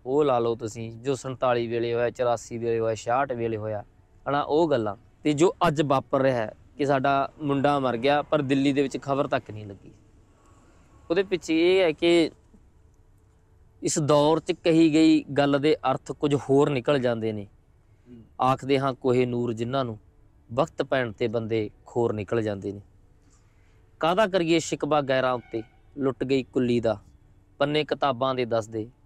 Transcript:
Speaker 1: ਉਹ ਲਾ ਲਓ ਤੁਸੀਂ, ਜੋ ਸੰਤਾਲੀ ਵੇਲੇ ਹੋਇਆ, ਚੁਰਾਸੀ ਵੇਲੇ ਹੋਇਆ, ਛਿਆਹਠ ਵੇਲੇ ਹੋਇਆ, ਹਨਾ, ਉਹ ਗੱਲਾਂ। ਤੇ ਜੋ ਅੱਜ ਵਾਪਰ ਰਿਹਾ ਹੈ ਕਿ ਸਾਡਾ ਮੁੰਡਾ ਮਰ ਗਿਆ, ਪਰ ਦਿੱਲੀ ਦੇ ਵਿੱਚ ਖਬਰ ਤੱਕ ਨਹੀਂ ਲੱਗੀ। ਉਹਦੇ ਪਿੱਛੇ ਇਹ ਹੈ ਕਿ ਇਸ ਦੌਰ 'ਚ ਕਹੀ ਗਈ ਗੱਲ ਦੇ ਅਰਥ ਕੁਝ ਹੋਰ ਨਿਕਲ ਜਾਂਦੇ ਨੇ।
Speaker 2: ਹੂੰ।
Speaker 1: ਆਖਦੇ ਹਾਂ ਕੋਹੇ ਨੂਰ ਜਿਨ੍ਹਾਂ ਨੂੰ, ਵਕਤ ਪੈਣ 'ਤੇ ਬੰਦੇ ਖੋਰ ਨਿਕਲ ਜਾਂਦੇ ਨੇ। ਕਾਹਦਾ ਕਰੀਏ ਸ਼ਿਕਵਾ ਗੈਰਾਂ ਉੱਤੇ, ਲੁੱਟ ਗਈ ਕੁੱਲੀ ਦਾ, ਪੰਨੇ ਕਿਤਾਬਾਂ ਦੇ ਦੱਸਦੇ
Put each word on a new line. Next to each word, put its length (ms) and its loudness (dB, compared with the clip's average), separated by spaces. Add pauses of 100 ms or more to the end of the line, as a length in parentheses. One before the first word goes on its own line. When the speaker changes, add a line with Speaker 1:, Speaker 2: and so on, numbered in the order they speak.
Speaker 1:
ਉਹ 180 0
ਲਾ 160 2
ਲਓ 160 0
ਤੁਸੀਂ, 440 -10
ਜੋ 160 -4
ਸੰਤਾਲੀ 520 -2
ਵੇਲੇ 260 -2
ਹੋਇਆ, 160 0
ਚੁਰਾਸੀ 480 -4
ਵੇਲੇ 220 -2
ਹੋਇਆ, 160 -2
ਛਿਆਹਠ 360 -2
ਵੇਲੇ 260 -4
ਹੋਇਆ, 260 -8 (460)
ਹਨਾ, 120 0
ਉਹ 280 0
ਗੱਲਾਂ। 260 0 (280)
ਤੇ 100 2
ਜੋ 220 2 (120)
ਅੱਜ 140 0
ਵਾਪਰ 400 0
ਰਿਹਾ 160 2
ਹੈ 160 -4 (240)
ਕਿ 80 -2
ਸਾਡਾ 460 0 (100)
ਮੁੰਡਾ 380 0
ਮਰ 180 -2
ਗਿਆ, 240 2
ਪਰ 200 -2
ਦਿੱਲੀ 320 0
ਦੇ 80 0
ਵਿੱਚ 200 -2
ਖਬਰ 260 -2
ਤੱਕ 240 -6
ਨਹੀਂ 140 -12
ਲੱਗੀ। 260 -18 (1200)
ਉਹਦੇ 140 0
ਪਿੱਛੇ 540 0
ਇਹ 60 4
ਹੈ 80 2
ਕਿ 400 2 (1500)
ਇਸ 160 -2
ਦੌਰ 400 4
'ਚ 120 -6
ਕਹੀ 420 4
ਗਈ 300 6
ਗੱਲ 380 2
ਦੇ 140 2 (160)
ਅਰਥ 200 -6
ਕੁਝ 240 -2
ਹੋਰ 340 2
ਨਿਕਲ 300 0
ਜਾਂਦੇ 320 -2
ਨੇ। 160 -8 (600)
Speaker 2:
ਹੂੰ। 360 -6
Speaker 1:
ਆਖਦੇ 340 0
ਹਾਂ 140 -2
ਕੋਹੇ 320 2
ਨੂਰ 280 -2
ਜਿਨ੍ਹਾਂ 320 -4
ਨੂੰ, 140 -8 (540)
ਵਕਤ 280 -2
ਪੈਣ 280 -2
'ਤੇ 180 -4
ਬੰਦੇ 420 -2 (160)
ਖੋਰ 280 -2
ਨਿਕਲ 280 -2
ਜਾਂਦੇ 300 -4
ਨੇ। 100 -12 (1160)
ਕਾਹਦਾ 280 2
ਕਰੀਏ 320 2
ਸ਼ਿਕਵਾ 420 -2
ਗੈਰਾਂ 320 2
ਉੱਤੇ, 300 -8 (340)
ਲੁੱਟ 260 -2
ਗਈ 200 0
ਕੁੱਲੀ 360 0
ਦਾ, 200 -2 (580)
ਪੰਨੇ 260 0
ਕਿਤਾਬਾਂ 520 -2
ਦੇ 100 -2
ਦੱਸਦੇ 420 -4 (180)